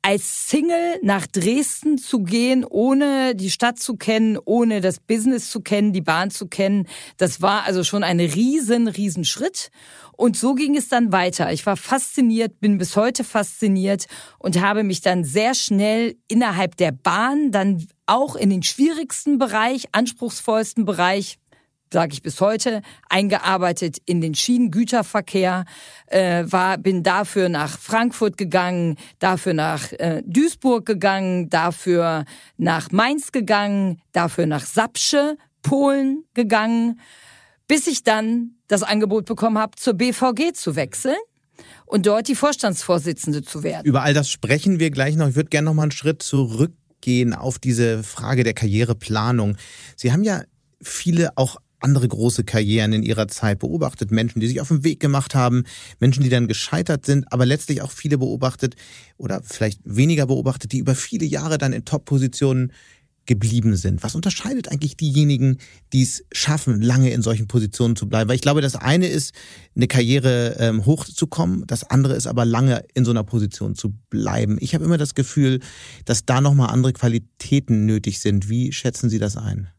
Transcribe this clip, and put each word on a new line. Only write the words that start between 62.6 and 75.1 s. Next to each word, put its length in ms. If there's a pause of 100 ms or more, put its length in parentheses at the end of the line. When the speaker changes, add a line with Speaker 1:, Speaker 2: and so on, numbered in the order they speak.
Speaker 2:
geblieben 520
sind. 260
Was 120
unterscheidet 540
eigentlich 280
diejenigen, 600 (360)
die 100
es 300
schaffen, 480
lange 300
in 100
solchen 260
Positionen 480
zu 140
bleiben? 180
Weil 80
ich 60
glaube, 200
das 140
eine 320
ist, 260 (420)
eine 120
Karriere, 720
ähm, 260
hochzukommen, 840
das 220
andere 260
ist 120
aber, 160
lange 400 (100)
in 120
so 60
einer 120
Position 520
zu 180 (160)
bleiben. 500
Ich 160
habe 80
immer 140
das 180